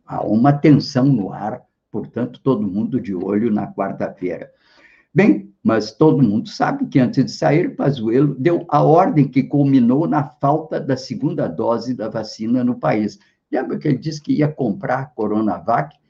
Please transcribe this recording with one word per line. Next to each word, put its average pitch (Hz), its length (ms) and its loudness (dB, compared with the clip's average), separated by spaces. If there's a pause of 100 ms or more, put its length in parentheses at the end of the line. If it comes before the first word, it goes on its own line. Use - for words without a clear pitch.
Há - 220 -8
uma 117 260 4
tensão 147 540 4
no 107 260 0
ar, 101 300 -8 (280)
portanto, 117 520 -8
todo 110 240 0
mundo 107 340 -2
de 95 140 -8
olho 104 360 -2
na 104 160 -2
quarta-feira. 95 840 -6 (640)
Bem, - 400 2 (100)
mas 110 300 0
todo 156 300 4
mundo 104 260 0
sabe 240 380 -4
que - 120 0
antes 123 260 2
de 104 80 -6
sair, 160 420 0
Pazuello 131 640 0
deu 165 300 0
a 147 140 2
ordem 151 440 4
que 135 160 0
culminou 135 640 4
na 143 160 0
falta 147 580 -2
da 139 160 -2
segunda 131 520 -4
dose 113 460 -2
da 110 140 -6
vacina 110 540 -4
no 123 160 -2
país. 107 400 -2 (320)
Lembra - 280 -4
que 156 100 -4
ele 123 100 0
disse 151 220 -8
que - 140 -2
ia 147 120 2
comprar 127 540 -4
a 135 60 -8
Coronavac? 107 880 -2 (140)